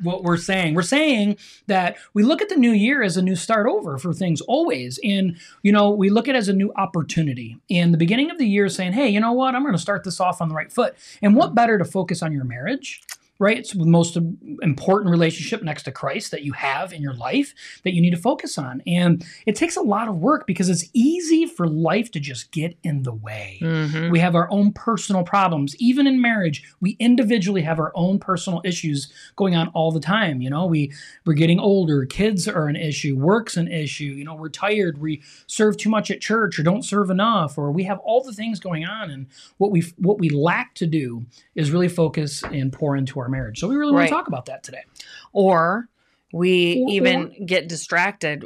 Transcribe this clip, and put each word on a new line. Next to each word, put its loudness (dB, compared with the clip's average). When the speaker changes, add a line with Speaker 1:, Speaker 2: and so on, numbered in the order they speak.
Speaker 1:
what -4
we're 0
saying. -2
We're 2
saying 2
that 0
we 4
look 4
at -4
the -2
new 4
year 4
as 0
a 2
new 0
start 0
over -2
for -4
things 0
always. -2
And, 0
you 4
know, 6
we 2
look 2
at 2
it 4
as -2
a 2
new 2
opportunity. -2
And 4
the 4
beginning 2
of -12
the 2
year 4
saying, -4
"Hey, 2
you 2
know 2
what? 0
I'm 0
gonna 0
start -4
this -6
off 0
on -2
the -4
right -6
foot." 0
And 6
what 4
better 4
to 2
focus -4
on -4
your -4
marriage? -8
Right? 4
It's -12
the 0
most 4
important 2
relationship 0
next -6
to -8
Christ -6
that -10
you -6
have -4
in -10
your -6
life -4
that -2
you 2
need 4
to -2
focus -4
on. -8
And 2
it 0
takes -2
a -4
lot 0
of -4
work 0
because 0
it's 0
easy 2
for -2
life 0
to -6
just -12
get -4
in -2
the -6
way. -12
Speaker 2:
Mm-hmm. -2
Speaker 1:
We 4
have 2
our 2
own 4
personal -2
problems. 0
Even 4
in 4
marriage, 0
we 0
individually 2
have -2
our -2
own 2
personal -2
issues -4
going 2
on 2
all 0
the -2
time. 0
You -4
know, -2
we, 0
we're 2
getting 4
older. 2
Kids -2
are -2
an -2
issue. -4
Work's 2
an 0
issue. -6
You -10
know, -14
we're -12
tired. -2
We -4
serve 2
too 0
much 0
at -8
church 0
or 0
don't 2
serve 0
enough, 0
or -2
we 0
have -4
all 0
the -14
things -6
going -6
on. -8
And -12
what 2
we, 2
what 2
we 2
lack 0
to -2
do -4
is 0
really 2
focus -2
and -4
pour -2
into -4
our -6
marriage. -8
So -4
we 0
really 2
wanna 6
Speaker 2:
Right. 2
Speaker 1:
talk -2
about -6
that -14
today. -18
Speaker 2:
Or 2
we 2
Speaker 1:
Or, -2
Speaker 2:
even 2
Speaker 1:
or -10
Speaker 2:
get -2
distracted -4